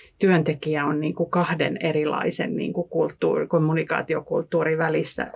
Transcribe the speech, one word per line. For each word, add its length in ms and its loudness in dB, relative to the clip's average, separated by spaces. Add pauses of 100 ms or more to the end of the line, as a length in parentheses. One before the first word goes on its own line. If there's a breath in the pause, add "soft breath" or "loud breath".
(180 loud breath)
työntekijä 680 2
on 160 0
niinku 260 -2
kahden 540 0
erilaisen 760 0
niinku 280 -2
kulttuuri-, 640 0
kommunikaatiokulttuurin 1300 0
välissä 580 -2